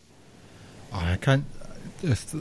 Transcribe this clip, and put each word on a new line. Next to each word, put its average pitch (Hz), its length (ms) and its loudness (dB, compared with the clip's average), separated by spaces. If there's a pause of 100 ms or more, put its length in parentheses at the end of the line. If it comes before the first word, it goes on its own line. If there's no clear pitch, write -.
(920)
I 87 260 2
can't, 139 280 4 (560)
if, 147 400 2